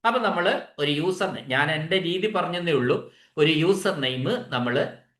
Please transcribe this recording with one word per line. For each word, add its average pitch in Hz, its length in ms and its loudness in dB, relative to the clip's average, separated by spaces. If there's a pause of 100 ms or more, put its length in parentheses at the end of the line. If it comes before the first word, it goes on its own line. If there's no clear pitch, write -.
അപ്പൊ 247 140 2
നമ്മള് 196 400 0 (180)
ഒരു 147 120 0
യൂസർ 170 420 -2
നെയിം, 117 160 -12
ഞാൻ 143 220 2
എൻ്റെ 165 320 0
രീതി 185 280 -2
പറഞ്ഞതേ 170 420 -2
ഉള്ളൂ, 131 400 0 (240)
ഒരു 156 160 4
യൂസർ 185 420 2
നെയിം 127 300 -2 (240)
നമ്മള് 123 480 -2 (240)